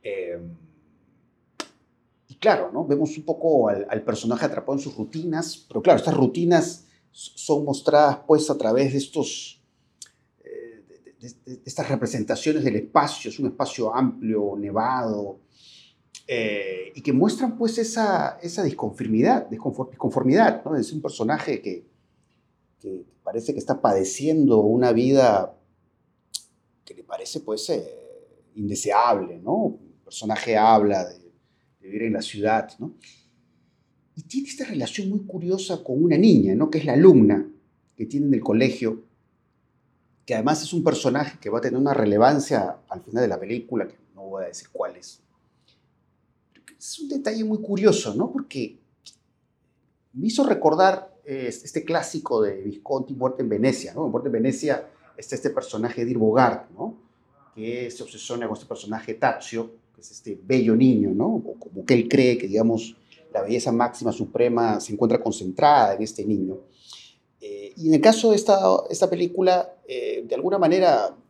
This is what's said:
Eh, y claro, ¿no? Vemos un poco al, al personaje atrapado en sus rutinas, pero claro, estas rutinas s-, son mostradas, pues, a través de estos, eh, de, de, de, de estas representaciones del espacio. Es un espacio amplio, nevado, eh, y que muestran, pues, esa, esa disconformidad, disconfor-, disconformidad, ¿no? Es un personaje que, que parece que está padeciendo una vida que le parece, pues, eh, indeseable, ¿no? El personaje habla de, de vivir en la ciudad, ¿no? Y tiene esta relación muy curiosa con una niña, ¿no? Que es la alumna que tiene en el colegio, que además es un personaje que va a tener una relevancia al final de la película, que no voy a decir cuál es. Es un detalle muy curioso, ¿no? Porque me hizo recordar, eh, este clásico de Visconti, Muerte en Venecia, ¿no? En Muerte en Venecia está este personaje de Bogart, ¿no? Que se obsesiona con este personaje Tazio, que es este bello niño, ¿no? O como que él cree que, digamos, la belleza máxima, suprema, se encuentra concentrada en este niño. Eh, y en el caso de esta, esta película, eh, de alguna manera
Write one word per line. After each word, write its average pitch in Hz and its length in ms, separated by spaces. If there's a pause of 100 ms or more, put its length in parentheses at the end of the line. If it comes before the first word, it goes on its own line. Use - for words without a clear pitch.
Eh, 90 380 (1900)
y - 80
claro, - 380
¿no? 139 140
Vemos 143 300
un 151 60
poco 151 460
al, 101 200
al 110 120
personaje 117 440
atrapado - 280
en 139 100
sus 139 120
rutinas, 160 720
pero - 140
claro, 156 180
estas - 160
rutinas 160 720 (260)
s-, - 240
son 147 300
mostradas, 147 640
pues, 151 220
a 143 80
través 131 360
de 139 60
estos, - 640 (840)
eh, 113 440
de, - 120 (280)
de, - 20 (160)
de, 123 120
de - 80
estas 139 240
representaciones 131 760
del 120 120
espacio. 120 540
Es - 100
un 135 80
espacio 117 460
amplio, 110 640
nevado, 104 840 (880)
eh, 101 680
y - 80
que 143 120
muestran, 220 440
pues, 226 220
esa, 202 600
esa 175 220
disconformidad, 120 840
disconfor-, - 400
disconformidad, 139 760
¿no? 151 120
Es 117 180
un 151 80
personaje 143 600
que, 90 220 (960)
que 95 240 (200)
parece 113 300
que - 60
está - 220
padeciendo 120 760
una 117 320
vida 117 640 (1300)
que - 80
le - 100
parece, - 360
pues, 107 320
eh, 98 240 (580)
indeseable, 104 840
¿no? 147 420
El - 220
personaje 110 520
habla 104 500
de, 87 140
de - 680
vivir 107 160
en 110 100
la 110 80
ciudad, 107 560
¿no? 139 160 (1200)
Y - 80
tiene 277 260
esta - 160
relación 190 440
muy 202 120
curiosa 185 600
con 135 200
una 165 140
niña, 139 360
¿no? 147 160
Que 160 100
es 139 60
la 135 80
alumna 127 540 (480)
que 113 100
tiene 143 220
en 135 80
el 107 60
colegio, 113 600 (1200)
que 120 100
además 147 260
es 160 120
un 170 100
personaje 143 560
que 104 100
va 110 80
a 120 40
tener 123 180
una 139 160
relevancia 113 840 (120)
al 90 120
final 123 220
de 113 60
la 92 100
película, 110 480
que - 80 (180)
no 98 140
voy 98 160
a 87 40
decir - 240
cuál - 260
es. - 240 (1600)
Es - 220
un 285 100
detalle 220 340
muy 214 160
curioso, 196 560
¿no? 196 160
Porque - 480 (1300)
me 143 140
hizo 247 180
recordar, 185 720 (100)
eh, 135 220
este - 360
clásico 147 580
de 98 200
Visconti, 131 520
Muerte 127 300
en 113 60
Venecia, 113 440
¿no? 156 120
En 117 60
Muerte 123 180
en 120 40
Venecia 127 560 (280)
está 117 180
este 139 140
personaje 117 560
de 120 100
Bogart, 113 560
¿no? 220 260 (560)
Que 120 380
se 120 120
obsesiona 117 440
con 107 80
este - 120
personaje 110 480
Tazio, 113 560 (220)
que - 80
es - 100
este 101 300
bello 113 340
niño, 113 380
¿no? 113 220
O - 240
como - 260
que 135 100
él 117 120
cree 127 300
que, 98 100
digamos, 110 480 (380)
la 104 80
belleza 117 320
máxima, 120 400
suprema, 117 640
se - 140
encuentra 113 280
concentrada 113 720
en 98 60
este 107 240
niño. 95 320 (840)
Eh, - 340
y 160 140
en 156 60
el 143 60
caso 220 300
de 202 60
esta, 202 200 (320)
esta 180 200
película, 175 640 (120)
eh, 120 400
de 135 80
alguna 185 220
manera 165 560 (160)